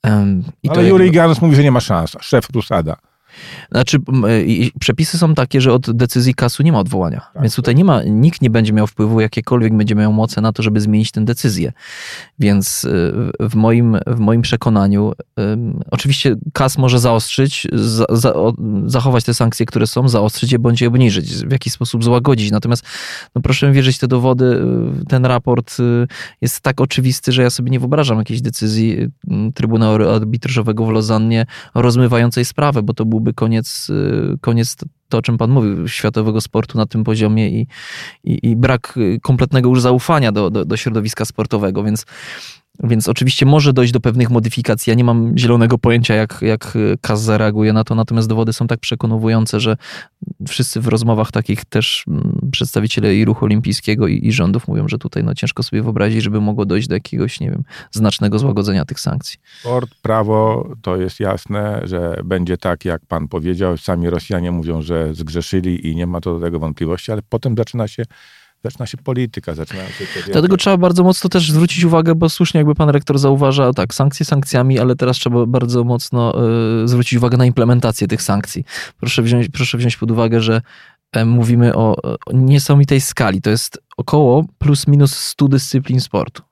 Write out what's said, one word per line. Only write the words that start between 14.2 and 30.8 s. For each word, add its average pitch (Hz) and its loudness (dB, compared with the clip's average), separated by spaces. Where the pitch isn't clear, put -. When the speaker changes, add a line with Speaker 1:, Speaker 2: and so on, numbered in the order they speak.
Speaker 1:
przekonaniu, 104 2
em, 107 -4
oczywiście 135 0
kas 135 0
może 127 4
zaostrzyć, 120 0
za-, 113 0
za-, 113 2
o-, 110 0
zachować 123 2
te 120 0
sankcje, 117 0
które 110 0
są, 127 0
zaostrzyć 127 0
je 123 4
bądź 120 2
je 120 2
obniżyć, 117 2
w - -4
jakiś 127 -2
sposób 120 -4
złagodzić. 120 2
Natomiast, 117 -2
no, 123 0
proszę 135 2
mi 139 6
wierzyć, 131 2
te 127 -2
dowody, 127 2
e, - -8
ten 127 2
raport, 123 0
e, 120 2
jest - -4
tak 131 -2
oczywisty, 131 0
że 127 2
ja 123 4
sobie 123 -4
nie 127 0
wyobrażam 131 0
jakiejś 113 -4
decyzji, 110 0
e, - -4
Trybunału 110 2
Arbitrażowego 113 -2